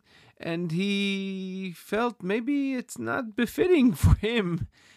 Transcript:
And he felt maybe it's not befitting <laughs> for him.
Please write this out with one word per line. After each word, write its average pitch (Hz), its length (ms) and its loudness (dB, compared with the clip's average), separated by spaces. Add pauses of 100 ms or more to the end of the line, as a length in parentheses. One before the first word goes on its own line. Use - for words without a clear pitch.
(380)
And 170 340 -4
he 190 1040 -2
felt 226 460 -4
maybe 254 500 -2
it's 247 260 -8
not 233 380 -6
befitting 277 560 4
<laughs> 147 100 -4
for - 120 10
him. 202 540 -2 (280)